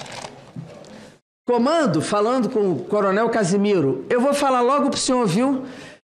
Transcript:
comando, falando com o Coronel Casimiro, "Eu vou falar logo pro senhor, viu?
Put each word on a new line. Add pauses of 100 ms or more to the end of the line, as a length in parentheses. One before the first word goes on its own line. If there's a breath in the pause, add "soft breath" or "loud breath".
(1500 loud breath)
comando,
falando
com
o
Coronel
Casimiro,
"Eu
vou
falar
logo
pro
senhor,
viu? (400 loud breath)